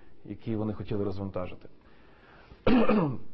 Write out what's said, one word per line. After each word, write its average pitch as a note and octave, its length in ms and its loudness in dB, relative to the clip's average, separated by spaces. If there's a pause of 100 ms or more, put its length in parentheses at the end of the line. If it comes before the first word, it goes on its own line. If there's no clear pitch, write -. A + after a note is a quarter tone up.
(240)
які A2 320 -6
вони G#2+ 160 -2
хотіли G#2 320 -4
розвантажити. F#2+ 640 -6 (960)
<clears throat> G#3+ 460 6 (240)